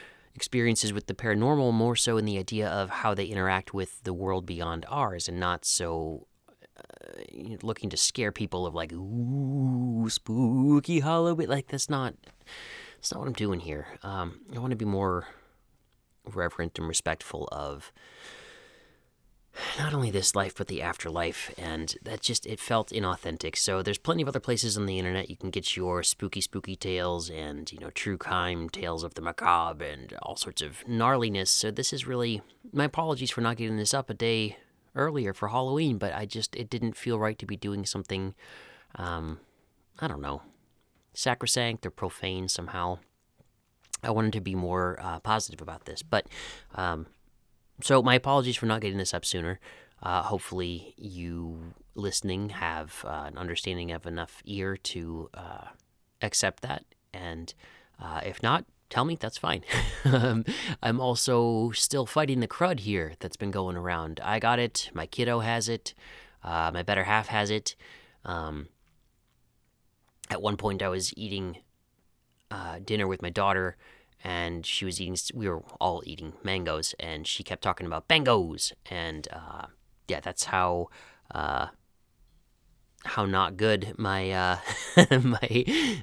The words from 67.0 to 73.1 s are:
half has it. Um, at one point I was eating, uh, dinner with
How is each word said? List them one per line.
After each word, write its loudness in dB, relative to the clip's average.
half 2
has 2
it. -2
Um, -6
at -4
one 2
point 0
I 2
was 0
eating, -4
uh, -8
dinner 0
with -2